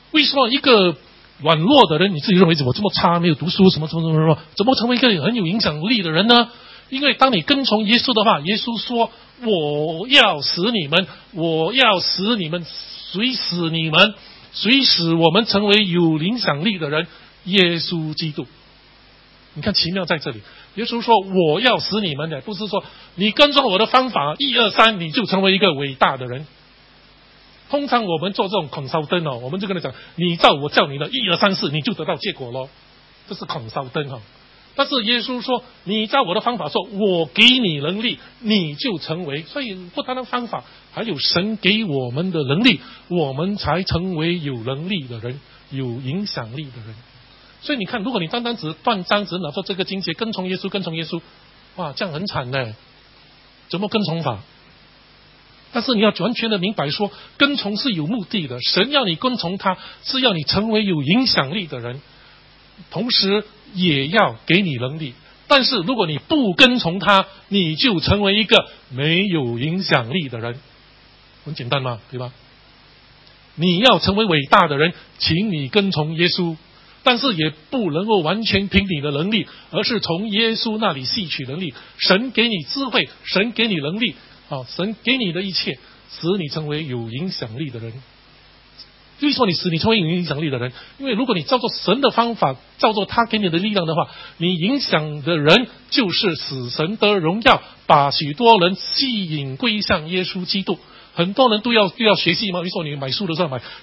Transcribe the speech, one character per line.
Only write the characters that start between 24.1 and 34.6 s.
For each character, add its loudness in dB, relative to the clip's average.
一 -2
二 2
三， 6
你 -6
就 0
成 0
为 4
一 0
个 4
伟 -4
大 2
的 -8
人。 -8
通 -2
常 2
我 -2
们 -2
做 -2
这 0
种 -6
consultant -2
哦， -6
我 -10
们 -6
就 -6
跟 -4
他 -8
讲 -6
：“你 0
照 2
我 -2
叫 2
你 -8
的 -6
一 -6
二 0
三 2
四， -4
你 -2
就 -2
得 -6
到 -2
结 -6
果 -10
咯。” -8
这 -12
是 -14
consultant -8
哦。 -12